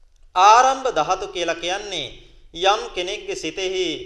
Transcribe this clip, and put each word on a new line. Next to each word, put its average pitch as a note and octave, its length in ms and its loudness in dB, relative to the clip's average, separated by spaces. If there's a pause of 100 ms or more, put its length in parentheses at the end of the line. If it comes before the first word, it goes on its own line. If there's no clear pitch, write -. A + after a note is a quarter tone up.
(340)
ආරම්භ B3 560 6
ධාතු F#3 380 -2
කියලා E3+ 260 -4
කියන්නේ F3 540 -8 (420)
යම් G3+ 300 0 (100)
කෙනෙක්ගේ F#3+ 440 -8
සිතෙහි F#3 520 -4 (200)